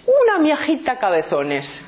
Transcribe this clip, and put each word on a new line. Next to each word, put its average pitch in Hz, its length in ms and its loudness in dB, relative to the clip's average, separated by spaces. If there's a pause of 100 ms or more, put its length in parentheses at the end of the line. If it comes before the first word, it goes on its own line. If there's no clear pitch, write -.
una 480 340 4
miajita 302 600 0
cabezones. 147 680 -2 (200)